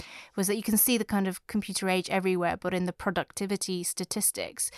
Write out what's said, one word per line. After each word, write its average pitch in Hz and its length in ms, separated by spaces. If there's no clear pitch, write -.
was 190 100
that 202 120
you 214 60
can 214 140
see 240 220
the 214 60
kind 196 220
of - 200
computer 196 420
age 185 220
everywhere, 185 440
but 180 180
in 180 120
the 180 80
productivity 185 880
statistics. - 960